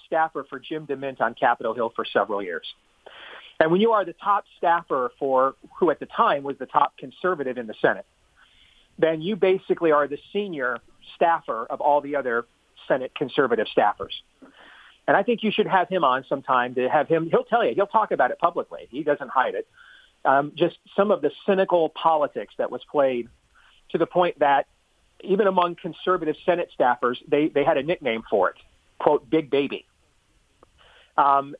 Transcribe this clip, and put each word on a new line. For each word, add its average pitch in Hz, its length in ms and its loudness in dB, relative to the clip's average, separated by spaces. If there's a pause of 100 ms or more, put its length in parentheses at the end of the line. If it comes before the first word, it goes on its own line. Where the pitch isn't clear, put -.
staffer 160 420 -2
for 139 80 -14
Jim 156 300 -10
DeMint 135 340 -6
on 117 140 -2
Capitol 120 400 0
Hill 113 200 -4
for 110 80 -4
several 101 380 -2
years. 85 240 -8 (920)
And 160 120 6
when 185 80 4
you 226 120 4
are 208 120 2
the 170 100 -8
top 202 320 -2 (120)
staffer 170 600 0
for 135 340 2 (240)
who 170 140 2
at - 80 -4
the 131 80 -10
time 185 340 0
was 139 160 -8
the 127 80 -10
top - 320 0
conservative 139 640 -4
in 113 80 -10
the 107 120 -14
Senate, 107 280 0 (880)
then 160 240 0
you 202 140 -4
basically 185 560 0
are 147 160 4
the 139 100 -10 (160)
senior 143 460 -4 (360)
staffer 156 540 -2
of 117 100 -8
all 143 220 2
the 143 140 -8
other 123 320 -2 (400)
Senate 131 280 -2
conservative 120 520 0 (100)
staffers. - 360 0 (960)
And 147 80 4
I 190 60 2
think 226 220 -2
you 208 80 0
should - 160 0
have 180 220 2
him 180 140 -2
on 131 240 2
sometime 127 460 -2
to 127 160 0
have 147 180 2
him, 165 220 0
he'll 233 140 2
tell 226 200 0
you, - 120 0
he'll 196 100 2
talk 208 260 0
about 143 200 2
it - 80 -8
publicly. - 500 -2
He 139 140 -10
doesn't 143 260 -2
hide 113 240 0
it. 104 140 -6 (580)
Um, 143 280 2
just 165 240 -2 (200)
some 202 140 2
of 185 100 0
the 143 100 0 (140)
cynical 185 420 2
politics 147 720 -2
that 120 120 -4
was 123 120 -8 (100)
played 131 380 0 (600)
to 180 60 -4
the 160 80 2
point 175 340 0
that 139 280 2 (540)
even 196 260 0
among 175 280 0
conservative 165 600 -4 (100)
Senate 175 320 -2
staffers, 123 380 0 (120)
they, 151 200 2
they 143 160 0
had 143 140 2
a 135 60 -2
nickname 135 460 -4
for 98 200 2
it, - 80 -10 (420)
quote, 147 300 2
Big 156 200 0
Baby. 131 360 -2 (1300)
Um, 139 420 4